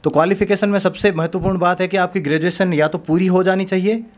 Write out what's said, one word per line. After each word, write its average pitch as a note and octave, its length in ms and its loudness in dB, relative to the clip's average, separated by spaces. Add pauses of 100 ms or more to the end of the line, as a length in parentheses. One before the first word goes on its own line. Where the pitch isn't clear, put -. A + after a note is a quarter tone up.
तो D3+ 60 2
क्वालिफिकेशन G3 580 2
में G3+ 100 0
सबसे G3 340 0
महत्वपूर्ण E3+ 460 -2
बात F3+ 220 0
है F#3 80 0
कि G3 80 -4
आपकी F#3 240 0
ग्रेजुएशन E3+ 540 0
या D3+ 140 2
तो E3+ 100 -4
पूरी F3+ 280 0
हो F#3 160 2
जानी F#3+ 220 0
चाहिए G3 400 -2 (140)